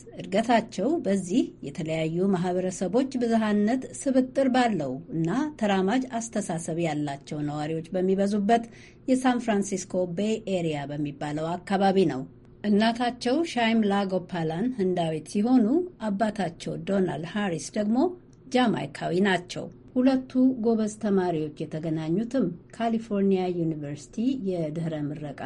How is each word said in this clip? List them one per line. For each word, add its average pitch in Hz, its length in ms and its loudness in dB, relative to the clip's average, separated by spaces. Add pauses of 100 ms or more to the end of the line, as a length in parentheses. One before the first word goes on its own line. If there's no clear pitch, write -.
(140)
እድገታቸው 220 760 0 (120)
በዚህ 196 440 2 (180)
የተለያዩ 160 680 -2
ማህበረሰቦች 185 880 0
ብዝሃነት 226 680 2 (120)
ስብጥር 262 540 2
ባለው 214 440 2 (180)
እና 165 180 0 (260)
ተራማጅ 202 480 2 (100)
አስተሳሰብ 190 680 -4
ያላቸው 151 640 -4
ነዋሪዎች 151 500 -4
በሚበዙበት 196 760 2 (420)
የሳን 254 340 2
ፍራንሲስኮ 196 540 -2 (140)
ቤይ 208 260 -2 (140)
ኤሪያ 165 380 0
በሚባለው 147 600 -4
አካባቢ 190 560 2
ነው። 131 160 -2 (420)
እናታቸው 233 720 2 (100)
ሻይምላ 226 480 2 (120)
ጎፓላን 175 680 -2
ህንዳዊት 170 560 0
ሲሆኑ 226 360 4 (380)
አባታቸው 196 800 -2
ዶናልድ 170 460 0
ሃሪስ 202 440 -2
ደግሞ 214 240 0 (500)
ጃማይካዊ 160 760 0
ናቸው። 175 440 0 (260)
ሁለቱ 262 400 2 (280)
ጎበዝ 220 380 0
ተማሪዎች 180 600 0
የተገናኙትም 165 840 -2 (260)
ካሊፎርኒያ 202 800 0
ዩኒቨርሲቲ 151 640 -4 (280)
የድህረ 165 580 -2
ምረቃ 143 440 -8